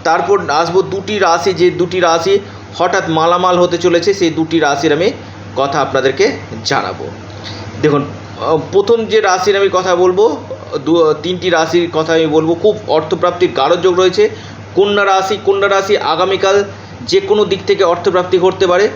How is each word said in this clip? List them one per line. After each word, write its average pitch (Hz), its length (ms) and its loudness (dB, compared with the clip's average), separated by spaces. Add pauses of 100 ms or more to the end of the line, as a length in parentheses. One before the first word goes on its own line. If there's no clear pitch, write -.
তারপর 175 460 0
আসবো 165 320 2
দুটি 196 380 -4
রাশি, 175 340 2
যে 170 180 2
দুটি 175 280 -2
রাশি 175 400 2 (360)
হঠাৎ 175 340 0
মালামাল 175 500 2
হতে 175 180 2
চলেছে, 170 360 2
সেই 180 160 0
দুটি 160 300 -2
রাশির 147 340 2
আমি 175 180 0 (440)
কথা 135 260 0
আপনাদেরকে 135 500 0 (340)
জানাবো। 95 420 -4 (760)
দেখুন, 143 240 0 (360)
আহ, 151 160 0 (140)
প্রথম 220 340 2
যে 208 160 2
রাশির 190 360 0
আমি 196 140 2
কথা 180 240 0
বলবো, 180 420 2 (480)
দু-, 156 280 4 (100)
তিনটি 175 260 -4
রাশির 165 440 0
কথা 160 200 0
আমি 160 140 2
বলবো, 160 280 2
খুব 180 220 0 (100)
অর্থপ্রাপ্তির 165 680 0
গাঢ় 147 180 2
যোগ 175 240 2
রয়েছে। 190 300 2 (460)
কন্যা 202 300 2
রাশি, 190 400 0
কন্যা 196 240 2
রাশি 196 280 2
আগামীকাল 190 680 0 (380)
যে 170 180 2
কোনো 196 260 2
দিক 185 220 -4
থেকে 196 160 2
অর্থপ্রাপ্তি 180 560 0
ঘটতে 185 280 2
পারে। 185 280 4